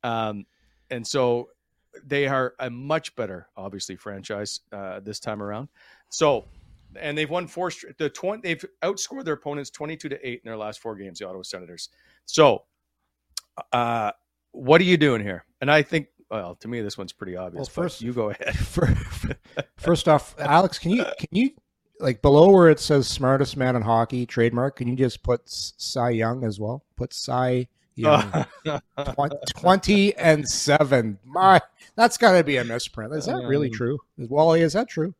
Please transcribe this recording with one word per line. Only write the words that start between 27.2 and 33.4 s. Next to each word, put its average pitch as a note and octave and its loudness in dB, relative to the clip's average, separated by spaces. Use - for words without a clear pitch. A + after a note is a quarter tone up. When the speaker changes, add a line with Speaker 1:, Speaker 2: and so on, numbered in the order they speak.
Speaker 2:
Young. D3 2
Speaker 1:
<laughs> D3+ -4
Speaker 2:
Twen-, C#3+ -2
twenty G3 4
and D3+ 4
seven. C3 2
My, F3+ 6
that's A#3 4
gotta F#3 6
be C#3+ 2
a B2 0
misprint. A#2 -6
Is D#3 -6
that D#4+ -4